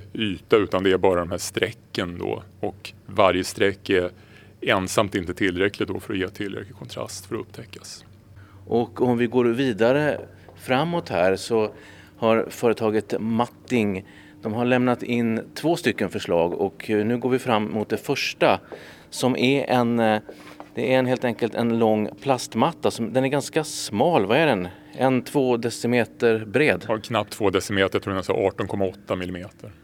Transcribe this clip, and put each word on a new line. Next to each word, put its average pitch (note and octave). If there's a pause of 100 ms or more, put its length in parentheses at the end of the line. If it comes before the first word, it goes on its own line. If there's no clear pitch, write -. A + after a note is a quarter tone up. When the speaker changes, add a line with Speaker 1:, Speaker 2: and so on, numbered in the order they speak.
(140)
Speaker 1:
yta, G#2+
utan F#2+
det F#2+
är F#2
bara F#2
de F2
här F2+
strecken -
då. - (160)
Och - (120)
varje F#2
streck G2
är F2+ (520)
ensamt G2+
inte F2+
tillräckligt F#2+
då F#2+
för G#2+
att F#2+
ge F2+
tillräcklig G2+
kontrast -
för A#2
att G#2+
upptäckas. - (640)
Speaker 2:
Och A#2
om B2
vi A#2+
går A#2+
vidare A#2+ (400)
framåt D#3+
här F#2+
så A2 (460)
har A2+
företaget A2
Matting, A2 (360)
de A2
har A#2+
lämnat B2
in A#2 (140)
två E3
stycken A2
förslag F2
och, -
eh, G#2
nu A#2+
går B2
vi B2+
fram A2
mot G#2
det A2
första - (500)
som -
är C3+
en, A#2+
eh, G#2+ (540)
det B2
är C3
en, B2+
helt B2
enkelt A#2
en A#2
lång A2 (120)
plastmatta B2+
som, A2+
den C3
är -
ganska C#3+
smal. C3
Vad A2
är D#3+
den? F#2+ (300)
En, B2+
två B2+
decimeter A#2
bred? G#2+
Speaker 1:
Ja, A2
knappt G#2+
två G2+
decimeter, F#2+
jag G2
tror G2+
den F#2+
är F2
så G2
arton G2
komma G2+
åtta F#2+
millimeter. F2+ (120)